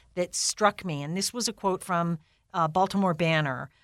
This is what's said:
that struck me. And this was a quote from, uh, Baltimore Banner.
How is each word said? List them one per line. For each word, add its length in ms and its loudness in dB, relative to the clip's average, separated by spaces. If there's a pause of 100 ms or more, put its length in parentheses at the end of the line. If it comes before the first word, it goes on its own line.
(160)
that 200 -2
struck 480 0
me. 180 -4
And 140 -6
this 180 -2
was 140 -4
a 60 -4
quote 280 -2
from, 380 0 (340)
uh, 140 2
Baltimore 460 2
Banner. 560 0 (140)